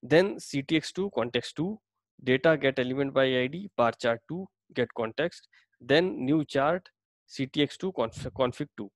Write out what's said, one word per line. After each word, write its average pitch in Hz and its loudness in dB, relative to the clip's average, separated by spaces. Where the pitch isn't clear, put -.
Then 165 4
C - -6
T 156 -2
X 156 -2
two, 196 -4
context 120 -4
two, 196 -4
data 135 4
get 135 0
element 131 -2
by 135 4
I 127 2
D, 180 -8
bar 117 4
chart 117 -2
two, 185 -8
get 120 -2
context, - -6
then 147 2
new 147 2
chart, 151 -2
C - -6
T 131 -2
X 143 0
two, 185 -6
conf-, 117 -4
config 131 -2
two. 104 -10